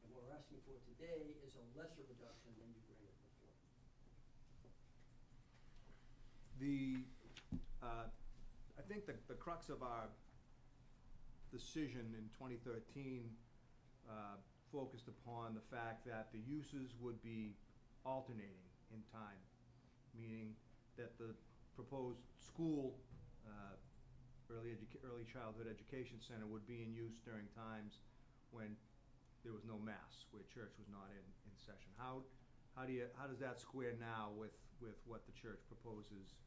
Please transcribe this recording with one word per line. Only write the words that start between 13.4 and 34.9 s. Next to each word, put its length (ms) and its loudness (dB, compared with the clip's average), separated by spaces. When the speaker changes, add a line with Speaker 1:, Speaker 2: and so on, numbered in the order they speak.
Speaker 2:
uh, 320 -2
focused 360 2
upon 480 0
the 160 0
fact 320 2
that 320 2
the 80 0
uses 560 2
would 240 2
be 320 4
alternating 640 2
in 160 -2
time, 320 -4
meaning 400 0
that 180 -2
the 140 0
proposed 440 2
school, 640 8
uh, 280 -4
early 200 4
educa-, 320 -2
early 240 0
childhood 400 0
education 560 0
center 240 0
would 200 2
be 160 2
in 80 4
use 320 2
during 280 0
times 480 0
when 240 2
there 80 0
was 160 0
no 120 2
mass, 520 0
where 160 -6
church 320 -4
was 80 -6
not 240 -4
in, 140 -6
in 120 -8
session. 400 -8
How, 240 2
how 120 4
do 80 8
you, 120 6
how 80 2
does 160 2
that 160 4
square 400 4
now 360 6
with, 200 0
with 240 -2